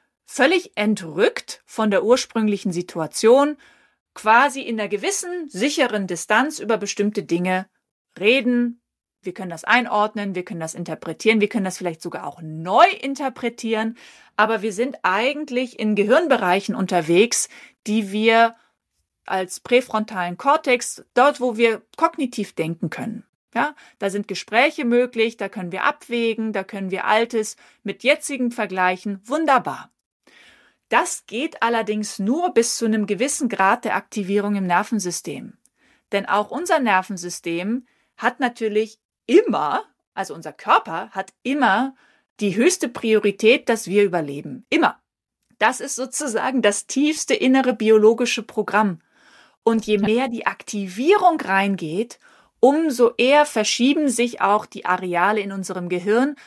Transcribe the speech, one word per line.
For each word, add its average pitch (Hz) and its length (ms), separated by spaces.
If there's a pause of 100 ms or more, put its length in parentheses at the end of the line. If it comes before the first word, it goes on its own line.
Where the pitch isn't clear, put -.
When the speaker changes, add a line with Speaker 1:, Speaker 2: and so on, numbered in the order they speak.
(260)
Speaker 1:
völlig 339 520
entrückt 208 880
von 220 260
der 196 120
ursprünglichen 214 680
Situation 220 840 (560)
quasi 254 480
in 226 180
einer 208 100
gewissen 339 600
sicheren 214 580
Distanz 220 520
über 220 180
bestimmte 202 460
Dinge 185 440 (520)
reden. 240 600 (420)
Wir 180 100
können 185 160
das 165 140
einordnen, 214 720
wir 180 100
können 170 140
das 160 160
interpretieren, 175 680
wir 208 80
können 196 160
das 185 120
vielleicht 170 240
sogar 175 260
auch 147 140
neu 165 440 (160)
interpretieren, 240 960 (380)
aber 214 260
wir 208 120
sind 240 300
eigentlich 254 760
in 214 160
Gehirnbereichen 202 800
unterwegs, 180 720 (380)
die 208 240
wir 226 440 (720)
als 190 360
präfrontalen 214 760
Kortex, 277 760
dort, 285 260
wo 240 180
wir 226 260 (140)
kognitiv 285 560
denken 160 360
können. - 360 (300)
Ja, 294 200 (240)
da 202 100
sind 202 180
Gespräche 254 560
möglich, 240 540
da 196 100
können 185 240
wir 185 140
abwägen, 226 680
da 196 100
können 190 280
wir 185 140
Altes 220 500 (280)
mit 196 200
Jetzigem 247 480
vergleichen. 190 760
Wunderbar. 269 640 (960)
Das 302 360
geht 277 380
allerdings 214 560
nur 285 340
bis 233 240
zu 233 80
einem 214 220
gewissen 233 420
Grad 196 360
der 220 100
Aktivierung 202 600
im 190 120
Nervensystem. 180 880 (540)
Denn 202 160
auch 208 240
unser 320 280
Nervensystem 185 1080 (300)
hat 240 220
natürlich 220 600 (260)
immer, 240 580 (300)
also 190 220
unser 165 180
Körper 202 580
hat 190 220 (100)
immer 254 520 (440)
die 202 160
höchste 247 340
Priorität, 220 800
dass 226 180
wir 202 160
überleben. 160 680
Immer. 269 300 (600)
Das 247 200
ist 269 160
sozusagen 254 680
das 202 260
tiefste 294 480
innere 262 380
biologische 220 720
Programm. 202 560 (640)
Und 226 220
je 214 160
Speaker 2:
Ja. 214 60
Speaker 1:
mehr 240 200
die 233 180
Aktivierung 269 920
reingeht, 190 800 (400)
umso 269 580
eher 285 280
verschieben 277 640
sich 240 320
auch 208 240
die - 200
Areale 185 560
in 196 100
unserem 185 380
Gehirn, 214 460 (120)